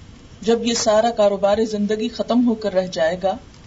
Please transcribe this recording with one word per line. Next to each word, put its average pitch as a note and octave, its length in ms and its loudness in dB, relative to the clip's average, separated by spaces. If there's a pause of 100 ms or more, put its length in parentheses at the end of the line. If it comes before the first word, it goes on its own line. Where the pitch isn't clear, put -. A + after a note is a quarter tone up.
(420)
جب A3 240 0
یہ A#3 140 0
سارا A3 340 4
کاروبار G3+ 440 2 (140)
زندگی G#3+ 440 -2
ختم A#3+ 320 0
ہو A3+ 100 2
کر G#3 160 -6
رہ F#3 200 0
جائے F3 300 0
گا F#3+ 120 0 (320)